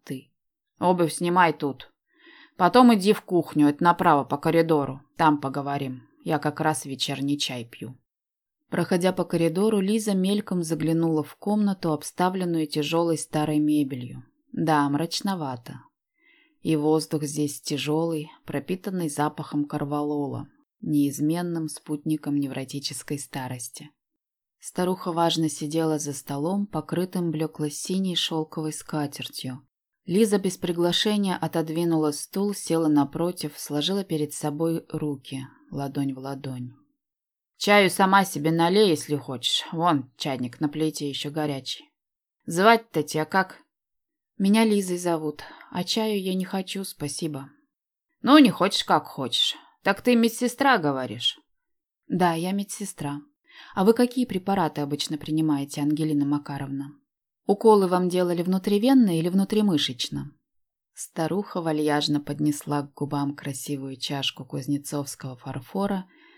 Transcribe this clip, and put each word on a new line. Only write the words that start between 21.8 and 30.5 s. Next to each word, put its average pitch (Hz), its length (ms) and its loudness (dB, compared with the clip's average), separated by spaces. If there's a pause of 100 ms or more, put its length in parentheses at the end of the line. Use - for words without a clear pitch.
невротической 139 840 -6
старости. 127 720 -10 (720)
Старуха 185 500 -4
важно 165 380 2
сидела 156 500 -2
за 147 140 -6
столом, 160 540 -4
покрытым 175 640 -4
блекло-синей 156 840 -4
шёлковой 156 580 -4
скатертью. 143 920 -8 (380)
Лиза 202 340 4
без 190 200 -2